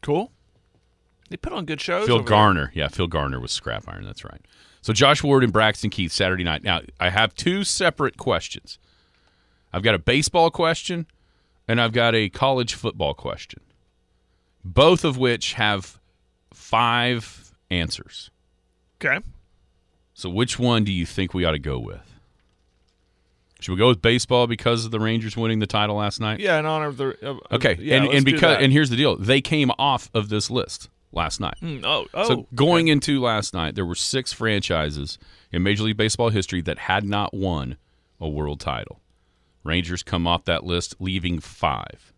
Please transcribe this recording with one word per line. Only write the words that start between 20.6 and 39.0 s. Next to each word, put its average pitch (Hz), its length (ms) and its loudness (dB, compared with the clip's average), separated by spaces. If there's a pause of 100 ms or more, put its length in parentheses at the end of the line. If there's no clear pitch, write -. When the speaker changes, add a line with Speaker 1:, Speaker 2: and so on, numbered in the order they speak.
Speaker 2:
do 101 80 0
you 87 120 0
think 92 300 -4
we 90 100 0
ought 82 80 2
to 76 60 -2
go 69 200 -4
with? - 400 -14 (1400)
Should 92 120 -6
we 92 60 -2
go 113 100 6
with 117 120 4
baseball 120 460 2
because 117 380 -2
of 113 80 -8
the 110 80 -2
Rangers 110 360 -2
winning 113 220 0
the 104 80 0
title 104 300 -2
last 104 240 -4
night? 107 200 -4
Speaker 1:
Yeah, 185 200 2
in 156 60 -4
honor 156 200 -2
of 143 100 -8
the, 135 100 -4 (200)
of, 135 120 -10
of, - 140 -10
Speaker 2:
Okay, 117 280 2
Speaker 1:
yeah, 131 160 2
Speaker 2:
and, 139 100 4
Speaker 1:
let's 135 120 4
Speaker 2:
and 135 80 6
Speaker 1:
do 139 60 6
Speaker 2:
because, 156 260 6
Speaker 1:
that. - 40 4
Speaker 2:
and 135 100 6
here's 147 180 6
the 117 60 0
deal. 127 200 2
They 123 240 2
came 143 380 0
off 131 360 0
of 104 140 -2
this 104 220 -2
list - 380 -6 (220)
last 80 300 -4
night. 92 200 -6
Speaker 1:
Hmm, 156 240 -10
oh, - 300 -2
oh, 214 140 -2
Speaker 2:
So - 260 0
going 165 320 4
Speaker 1:
okay. 156 60 6
Speaker 2:
into 139 280 2
last 113 340 -2
night, 82 200 -2
there 98 120 -2
were 85 100 -4
six - 360 -4
franchises 80 840 -2 (320)
in 90 140 -2
Major 104 180 2
League 107 140 0
Baseball 110 320 0
history 95 340 -2
that 80 160 -6
had 101 260 0
not 101 300 -4
won 76 420 -4 (440)
a 80 80 -6
world 73 320 -6
title. 58 400 -8 (640)